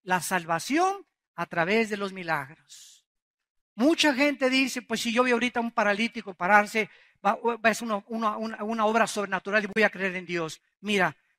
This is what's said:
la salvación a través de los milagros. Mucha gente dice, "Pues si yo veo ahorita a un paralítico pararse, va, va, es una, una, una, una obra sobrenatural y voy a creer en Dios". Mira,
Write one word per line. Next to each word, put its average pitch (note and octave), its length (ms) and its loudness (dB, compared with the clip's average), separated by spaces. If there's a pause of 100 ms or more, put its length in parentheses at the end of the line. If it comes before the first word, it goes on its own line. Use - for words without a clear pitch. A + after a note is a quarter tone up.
la F3+ 200 -2
salvación B3+ 840 -2 (280)
a E3+ 120 -6
través G3+ 440 0
de G#3+ 60 -4
los G3+ 160 -6
milagros. D#3+ 920 -8 (680)
Mucha D4+ 400 4
gente C4+ 360 2
dice, C4 320 0
"Pues A3 180 -6
si A#3 120 -4
yo B3 120 2
veo B3+ 100 2
ahorita A#3+ 260 0
a - 20 0
un A#3 100 -6
paralítico G#3 640 0
pararse, G#3 560 2 (340)
va, G#3 120 2
va, A#3 340 0
es G#3 120 -2
una, G#3+ 240 -4
una, A3+ 300 -4
una, A3 280 -8
una A3+ 220 0
obra A3 200 4
sobrenatural G3 580 -2
y G#3 80 -6
voy A3 100 2
a G#3 80 4
creer F#3 260 -4
en F3+ 100 -10
Dios". E3+ 340 -6 (200)
Mira, F#3+ 360 0 (220)